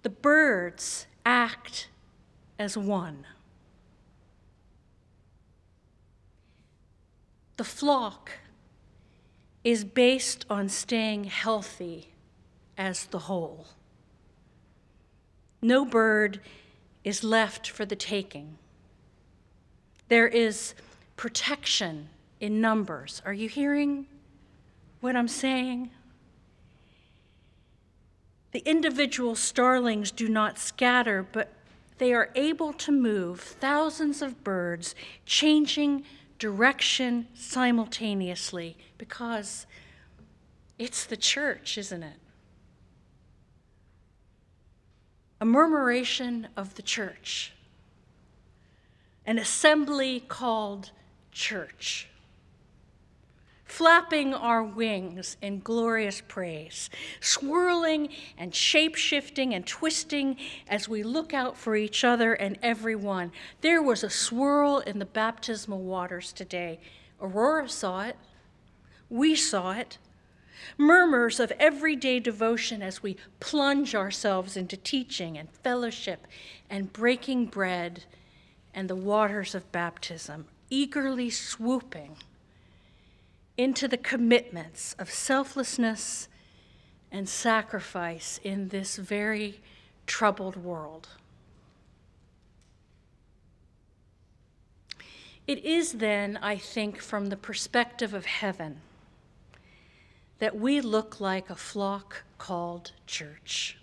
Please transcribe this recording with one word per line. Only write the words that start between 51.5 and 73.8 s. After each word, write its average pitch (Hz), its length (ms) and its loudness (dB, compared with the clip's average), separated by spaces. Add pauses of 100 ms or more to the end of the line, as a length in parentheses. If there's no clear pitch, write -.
flapping 330 680 6
our 233 300 2
wings 196 760 -4
in 202 200 -6
glorious 226 680 0
praise, 160 640 -8 (300)
swirling 320 880 2 (280)
and 175 160 -10
shape-shifting 285 1040 2
and 180 100 -4
twisting 285 720 -2 (300)
as 208 220 -2
we 214 160 -4
look 311 280 -2
out 262 240 -2
for 220 200 -2
each 214 260 0
other 233 300 6
and 196 300 -2
everyone. 214 680 -2 (300)
There 330 220 6
was 240 200 4
a 208 80 -2
swirl 285 720 4
in 202 180 -6
the 196 60 -4
baptismal 220 800 -4
waters 180 500 -6
today. 175 480 -8 (400)
Aurora 247 480 2
saw 190 360 -4
it. 247 120 -8 (920)
We 294 280 4
saw 185 360 0
it. 233 260 -8 (800)
Murmurs 294 640 8
of 233 200 0
everyday 277 640 4
devotion 226 640 0
as 190 200 -8
we 196 140 -4 (220)
plunge 277 560 2